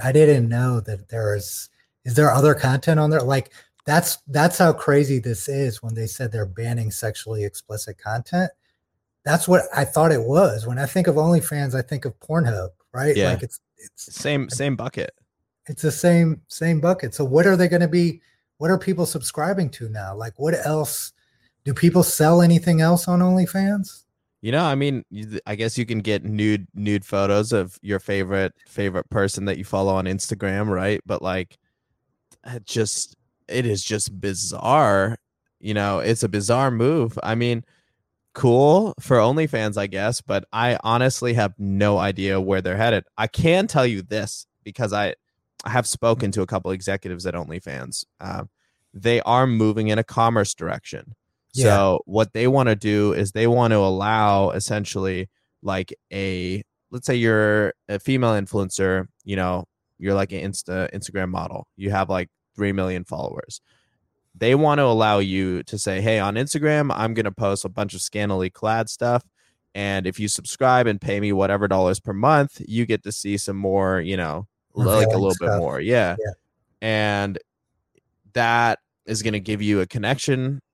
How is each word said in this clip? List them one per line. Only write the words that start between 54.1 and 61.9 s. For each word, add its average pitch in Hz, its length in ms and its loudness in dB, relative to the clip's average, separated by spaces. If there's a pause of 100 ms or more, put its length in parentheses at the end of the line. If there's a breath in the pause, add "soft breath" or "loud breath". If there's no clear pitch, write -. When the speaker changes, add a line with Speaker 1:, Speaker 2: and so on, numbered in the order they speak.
Speaker 2:
essentially, 95 800 -4 (340)
like, 95 300 -6 (180)
a, 95 540 -6 (260)
let's 123 160 -12
say 135 80 0
you're 107 600 2 (160)
a 101 80 -4
female 127 340 0
influencer, 95 760 -2 (180)
you 101 120 -6
know, 90 300 -2 (320)
you're, 98 160 -2
like, 98 180 -2
an 95 180 -8
Insta-, 92 420 -6
Instagram 95 360 -8
model. 90 480 -8
You 98 140 -6